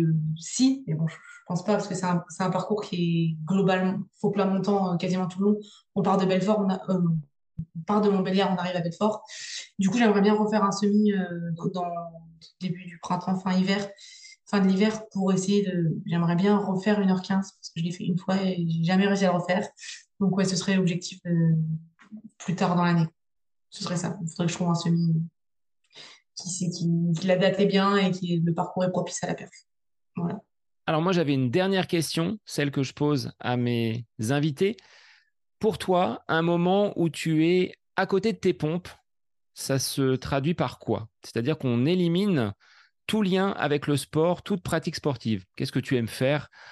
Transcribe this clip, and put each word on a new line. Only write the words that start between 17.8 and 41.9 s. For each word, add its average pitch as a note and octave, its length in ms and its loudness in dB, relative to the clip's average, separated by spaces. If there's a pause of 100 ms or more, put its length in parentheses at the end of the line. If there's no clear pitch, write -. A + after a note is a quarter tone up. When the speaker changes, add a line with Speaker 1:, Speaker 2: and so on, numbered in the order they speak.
Speaker 1:
je - 20 -2
l'ai E3+ 80 -2
fait F#3+ 140 -10
une F3+ 120 0
fois F#3+ 240 -2
et F3 260 0
j'ai E3 180 0
jamais F#3 200 4
réussi G3 200 2
à F3+ 60 4
le F3 60 2
refaire. F#3 300 0 (540)
Donc F#3+ 160 2
ouais, F#3+ 80 2
ce F3+ 100 0
serait F#3+ 200 0
l'objectif, F3+ 500 -2
euh, E3 260 2 (840)
plus - 180 -4
tard F3 200 0
dans F3 100 2
l'année. E3+ 220 4 (640)
Ce - 140 -12
serait F3 140 -4
ça. - 240 -6
Il E3 80 -6
faudrait - 160 -2
que E3 60 0
je - 60 -8
trouve F3 120 0
un E3+ 60 2
semi E3+ 380 2 (1200)
qui - 140 -12
sait F#3 200 -6
qui, E3+ 200 -4 (300)
qui F#3+ 80 -4
la F#3 80 4
date F#3+ 240 2
est G#3 60 4
bien G3 320 2
et F#3 140 2
qui, F3 280 -2
le E3 140 0
parcours F#3 320 -2
est F3+ 60 0
propice - 320 -4
à F3+ 40 -4
la E3+ 80 -4
perf. - 160 -14 (640)
Voilà. F3 260 -6 (440)
Speaker 2:
Alors D#3+ 160 0
moi, F#3 120 0
j'avais D#3 200 2
une C3 160 2
dernière F#3 380 0
question, E3+ 560 -2
celle C#3+ 260 -4
que C#3 140 -2
je C3 100 -8
pose D3 460 0
à B2 160 -2
mes A#2+ 500 -2 (260)
invités. D3+ 440 0 (840)
Pour G#3+ 180 0
toi, F#3 500 0
un D#3+ 140 0
moment F3 560 2
où E3+ 100 2
tu D#3+ 400 2
es F3+ 240 2 (240)
à F#3+ 100 0
côté G3 280 0
de - 40 -10
tes F3+ 160 0
pompes, F3 360 -4 (640)
ça - 260 -2
se C3 380 0
traduit C#3+ 380 -2
par - 240 -4
quoi ? A2 280 -4 (160)
C'est-à-dire C3 340 -2
qu'on B2 280 0
élimine E3+ 680 0 (540)